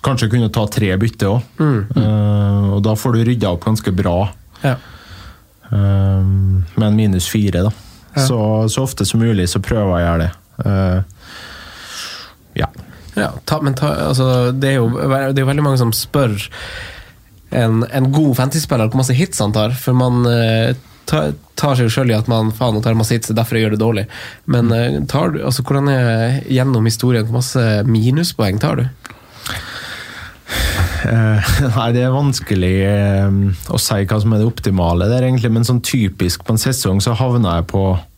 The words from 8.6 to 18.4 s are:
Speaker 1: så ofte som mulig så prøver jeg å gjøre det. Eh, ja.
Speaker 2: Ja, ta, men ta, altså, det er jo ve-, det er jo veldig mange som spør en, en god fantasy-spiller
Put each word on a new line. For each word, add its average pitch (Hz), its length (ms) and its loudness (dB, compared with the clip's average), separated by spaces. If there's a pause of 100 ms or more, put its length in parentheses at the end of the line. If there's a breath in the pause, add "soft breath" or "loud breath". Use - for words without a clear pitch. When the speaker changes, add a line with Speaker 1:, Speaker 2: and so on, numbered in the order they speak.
Speaker 1:
så 135 140 -2
ofte 107 220 -4
som 113 160 0
mulig 107 280 2
så 101 120 -2
prøver 98 380 0
jeg 85 80 2
å 85 100 2
gjøre - 20 0
det. 82 120 0 (340)
Eh, 95 360 2 (1500 loud breath)
ja. - 120 0 (480 loud breath)
Speaker 2:
Ja, 208 160 -2 (140)
ta, 156 160 -2
men 139 140 0
ta, 147 180 -2 (140)
altså, 127 500 2
det 135 120 0
er 135 100 2
jo 117 100 2
ve-, 135 440 -2
det 139 80 2
er 131 40 0
jo 135 40 0
veldig 147 140 0
mange 135 140 2
som 120 140 2
spør 117 440 0 (1160 loud breath)
en, 113 400 2
en 135 200 0
god 143 260 2
fantasy-spiller 131 500 0